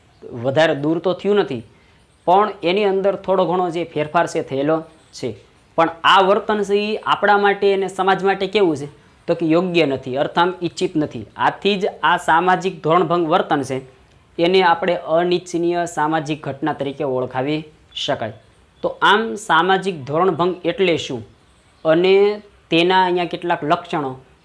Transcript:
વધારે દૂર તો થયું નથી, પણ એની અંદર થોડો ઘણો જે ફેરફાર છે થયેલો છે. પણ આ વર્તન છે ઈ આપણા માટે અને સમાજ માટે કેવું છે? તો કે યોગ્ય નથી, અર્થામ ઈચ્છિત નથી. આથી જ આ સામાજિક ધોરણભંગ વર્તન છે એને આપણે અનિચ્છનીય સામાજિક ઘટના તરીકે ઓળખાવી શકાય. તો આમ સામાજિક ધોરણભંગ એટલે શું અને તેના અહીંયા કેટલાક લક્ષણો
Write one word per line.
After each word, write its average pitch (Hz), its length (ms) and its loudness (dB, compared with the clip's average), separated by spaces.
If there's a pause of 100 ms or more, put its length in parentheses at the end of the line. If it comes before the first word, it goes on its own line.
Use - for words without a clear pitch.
(320)
વધારે 139 420 0
દૂર 147 240 -2
તો 180 140 -2
થયું 196 240 -2
નથી, 143 260 -2 (600)
પણ 196 280 2 (100)
એની 190 220 0
અંદર 190 320 0
થોડો 185 280 0
ઘણો 180 260 0
જે 165 140 -4
ફેરફાર 151 420 -2
છે 156 160 -4
થયેલો 147 380 -2 (340)
છે. 113 220 -8 (380)
પણ 165 140 2 (160)
આ 180 180 6
વર્તન 208 400 0
છે 196 120 -2
ઈ 208 220 0
આપણા 202 420 2
માટે 196 360 2
અને 190 140 -2
સમાજ 190 360 0
માટે 196 220 0
કેવું 185 300 2
છે? 143 120 -10 (380)
તો 170 80 0
કે 165 120 -4
યોગ્ય 170 400 2
નથી, 131 300 -4
અર્થામ 175 460 0
ઈચ્છિત 175 340 -4
નથી. 143 300 -4 (100)
આથી 151 400 0
જ 190 100 -2 (160)
આ 165 140 4
સામાજિક 175 640 0
ધોરણભંગ 170 460 2
વર્તન 160 340 0
છે 131 180 -6 (580)
એને 180 240 4
આપણે 175 320 2
અનિચ્છનીય 175 920 -2
સામાજિક 151 560 -4
ઘટના 147 300 -4
તરીકે 139 320 -6
ઓળખાવી 131 600 -4 (300)
શકાય. 127 380 -6 (500)
તો - 200 -4
આમ 214 320 4
સામાજિક 180 720 0
ધોરણભંગ 170 600 0
એટલે 170 320 0
શું 123 260 -8 (600)
અને 190 580 4 (280)
તેના 180 340 4
અહીંયા 180 200 0
કેટલાક 170 400 -4
લક્ષણો 147 520 -2 (280)